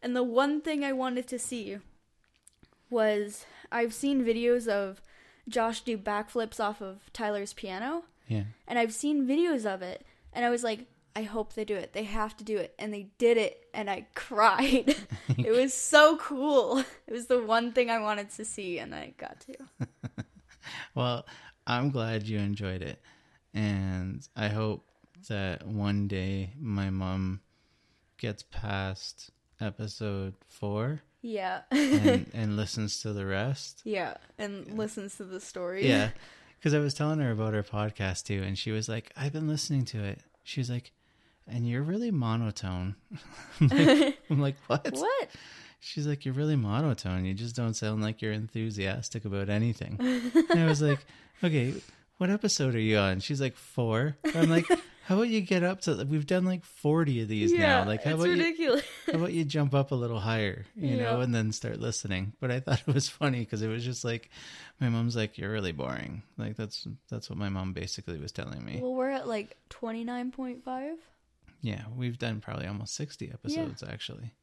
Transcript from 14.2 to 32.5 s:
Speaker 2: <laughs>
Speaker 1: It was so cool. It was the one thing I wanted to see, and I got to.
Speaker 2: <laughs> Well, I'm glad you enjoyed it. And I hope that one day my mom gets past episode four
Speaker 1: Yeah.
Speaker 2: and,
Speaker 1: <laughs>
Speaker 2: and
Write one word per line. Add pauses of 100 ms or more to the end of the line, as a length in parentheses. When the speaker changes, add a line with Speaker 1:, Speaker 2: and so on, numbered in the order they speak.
Speaker 2:
<laughs>
Speaker 1:
It
was
so
cool. (280)
It
was
the
one
thing
I
wanted
to
see,
and
I
got
to. (240)
Speaker 2:
<laughs> (680)
Well, (400)
I'm
glad
you
enjoyed
it. (540)
And (100)
I
hope (420)
that
one
day (100)
my
mom (800)
gets
past (300)
episode (140)
four (180)
Speaker 1:
Yeah.
Speaker 2:
and,
Speaker 1:
<laughs>
Speaker 2:
and